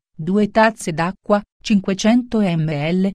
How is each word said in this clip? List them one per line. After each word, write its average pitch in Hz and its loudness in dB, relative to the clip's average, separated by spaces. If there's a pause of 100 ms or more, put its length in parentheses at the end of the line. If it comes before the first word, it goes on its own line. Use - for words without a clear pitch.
(160)
due 202 -2
tazze 220 0
d'acqua, 190 -2 (180)
cinquecento 220 0
millilitri, 170 0